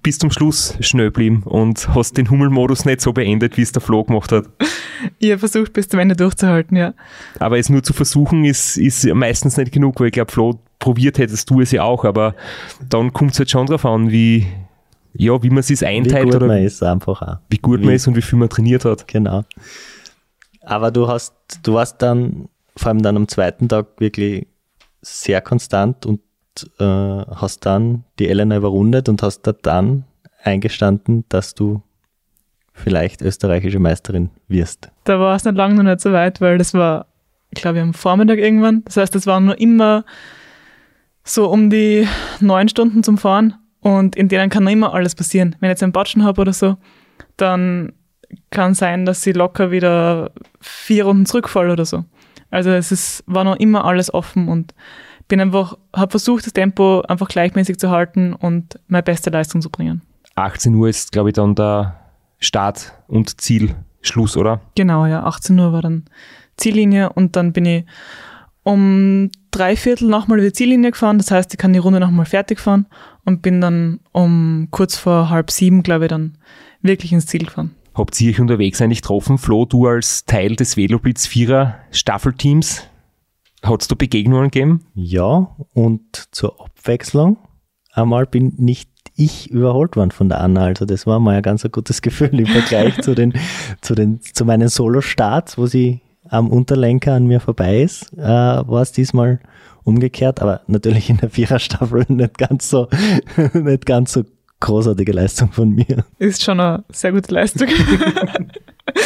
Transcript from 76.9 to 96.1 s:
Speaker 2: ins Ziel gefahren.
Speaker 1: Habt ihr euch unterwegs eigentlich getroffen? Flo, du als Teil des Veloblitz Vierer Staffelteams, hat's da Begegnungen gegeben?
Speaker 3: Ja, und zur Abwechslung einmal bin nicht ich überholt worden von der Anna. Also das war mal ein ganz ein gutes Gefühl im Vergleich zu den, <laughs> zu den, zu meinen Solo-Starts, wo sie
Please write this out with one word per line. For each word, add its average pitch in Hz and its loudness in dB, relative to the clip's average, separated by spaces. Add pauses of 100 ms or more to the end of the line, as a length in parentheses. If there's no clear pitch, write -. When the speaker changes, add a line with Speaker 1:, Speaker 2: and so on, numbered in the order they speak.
Speaker 2:
ins 165 2
Ziel 165 -6
gefahren. 160 -8 (240)
Speaker 1:
Habt - -4
ihr 117 4
euch 107 0
unterwegs 107 0
eigentlich 113 0
getroffen? 104 0
Flo, 117 0
du 123 2
als - -2
Teil 107 0
des - -2
Veloblitz 113 0
Vierer 120 0 (160)
Staffelteams, 139 -2 (760)
hat's - -2
da 127 -4
Begegnungen 127 0
gegeben? 151 0
Speaker 3:
Ja, 95 0 (180)
und 113 -2
zur - -8
Abwechslung - -2 (560)
einmal 117 0
bin 127 0
nicht 123 -2 (260)
ich - -2
überholt 127 0
worden 95 2
von 101 0
der - -2
Anna. 92 2
Also 92 -2
das 98 -4
war 110 2
mal 104 2
ein 101 0
ganz 104 -2
ein 117 -4
gutes - -6
Gefühl 131 -2
im 110 2
Vergleich 113 0
zu 135 -2
den, 120 0 (220)
<laughs> 104 -14
zu - -4
den, 107 0
zu - -6
meinen 113 2
Solo-Starts, 123 -2
wo 123 0
sie 123 0 (280)